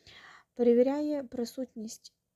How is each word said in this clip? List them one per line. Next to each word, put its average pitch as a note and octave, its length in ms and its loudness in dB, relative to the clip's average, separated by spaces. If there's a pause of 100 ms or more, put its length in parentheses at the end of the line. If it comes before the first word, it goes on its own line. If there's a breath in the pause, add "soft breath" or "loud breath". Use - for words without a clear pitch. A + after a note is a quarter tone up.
(540 loud breath)
перевіряє C4+ 680 2
присутність A#3 880 -12 (240)